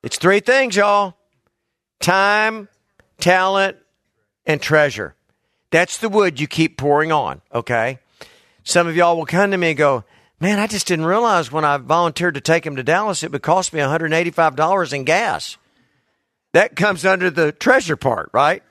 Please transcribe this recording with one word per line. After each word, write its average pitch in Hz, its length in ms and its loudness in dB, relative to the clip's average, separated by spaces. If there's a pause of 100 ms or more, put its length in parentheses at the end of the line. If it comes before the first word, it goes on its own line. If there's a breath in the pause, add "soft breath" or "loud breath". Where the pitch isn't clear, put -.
It's - 140 -8
three 196 240 2
things, 254 340 2
y'all. 202 420 0 (800)
Time, 208 680 0 (520)
talent, 190 580 2 (680)
and 151 160 -2
treasure. 131 540 0 (560)
That's 175 260 2
the 220 120 -4
wood 190 300 0
you 147 60 -2
keep - 320 -2
pouring 147 340 0
on, 110 300 -2 (100)
okay? 120 460 -2 (640 loud breath)
Some 175 220 2
of 165 100 -4
y'all 170 220 4
will 160 80 -6
come 196 240 0
to 190 80 -2
me 175 120 0
and 147 80 -2
go, 139 260 0 (380 soft breath)
"Man, 202 180 0
I 214 80 -2
just 208 200 -6
didn't 160 180 -2
realize 180 480 0
when 156 100 -2
I 143 140 2
volunteered 165 580 0
to 135 60 -8
take 165 240 0
him 147 100 -8
to 131 80 -8
Dallas, 180 400 -2
it 139 80 -8
would 143 100 -6
cost 180 300 0
me 160 80 -6
a 143 80 0
hundred 156 240 -2
eighty-five 165 460 0
dollars 165 340 0
in 139 140 -6
gas." 165 520 -2 (920)
That 170 240 2
comes 180 300 0
under 185 260 2
the 151 220 0
treasure 233 420 2
part, 113 380 -4
right? 147 380 2